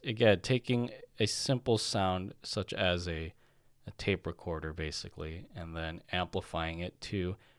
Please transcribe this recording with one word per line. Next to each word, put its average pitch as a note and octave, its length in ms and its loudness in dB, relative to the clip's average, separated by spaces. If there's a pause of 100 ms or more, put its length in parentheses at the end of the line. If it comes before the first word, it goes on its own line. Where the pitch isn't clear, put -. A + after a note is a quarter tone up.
again, A2 340 8
taking B2 520 2 (280)
a G#2+ 60 4
simple B2 520 2
sound F#2 640 0
such - 320 -4
as F2+ 360 2
a, D#2+ 240 -4 (520)
a - 120 -14
tape - 280 0
recorder, D#2 460 -6
basically, D#2+ 720 -8 (120)
and E2 180 -10
then E2 260 -6 (120)
amplifying E2+ 640 -4
it F2 220 -8
to, F#2 340 -4 (240)